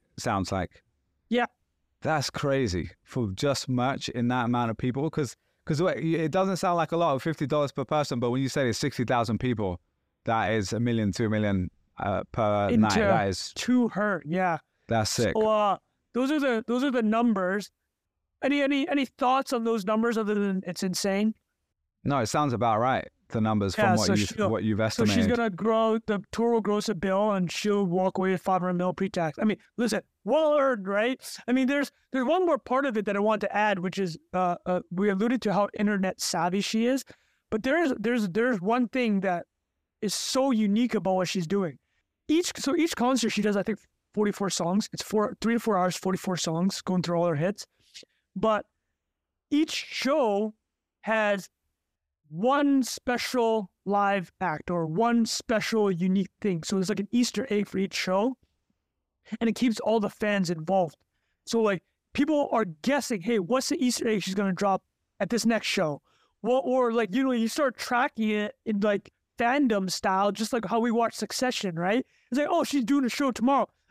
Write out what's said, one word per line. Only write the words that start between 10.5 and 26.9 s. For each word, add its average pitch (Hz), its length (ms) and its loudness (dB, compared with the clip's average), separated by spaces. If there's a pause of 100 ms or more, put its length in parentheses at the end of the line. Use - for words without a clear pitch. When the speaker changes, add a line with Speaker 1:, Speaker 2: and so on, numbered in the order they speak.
Speaker 1:
is 110 220 -2
a 107 60 -2
million, 113 320 0
two 113 160 -2
million, 104 440 0 (260)
uh, 95 340 -2
per 104 380 0
Speaker 2:
Into 220 120 4
Speaker 1:
night. 107 180 4
That 190 300 2
is - 260 -6
Speaker 2:
to 247 320 0
her, 196 400 -2
yeah. 175 320 -2 (260)
Speaker 1:
That's 113 240 0
sick. 110 260 0
Speaker 2:
So, 214 120 2
uh, 208 300 2 (360)
those 262 160 0
are 302 100 0
the, 247 280 0
those 247 160 0
are 285 80 2
the 240 100 0
numbers. 208 720 0 (720)
Any, 285 180 2
any, 277 260 0
any 277 180 0
thoughts 262 480 0
on 233 100 -2
those 226 220 0
numbers 220 340 0
other 208 160 0
than 196 320 0
it's 180 160 -6
insane? 196 500 0 (680)
Speaker 1:
No, 135 160 0
it - 80 0
sounds 147 260 0
about 110 260 2
right. 120 280 0 (220)
The 113 120 -2
numbers 107 340 2
Speaker 2:
Yeah, 214 100 2
Speaker 1:
from 95 120 4
what - 100 2
Speaker 2:
so - 60 2
Speaker 1:
you've, 196 160 2
Speaker 2:
she'll, 208 220 0
Speaker 1:
what - 120 0
you've 107 140 0
Speaker 2:
so 110 60 0
Speaker 1:
estimated. 202 320 0
Speaker 2:
she's 226 120 4
gonna 233 220 2
grow, 220 560 0
the 202 160 -2 (100)
tour 233 200 0
will 233 100 2
gross 208 260 -2
a 220 60 -2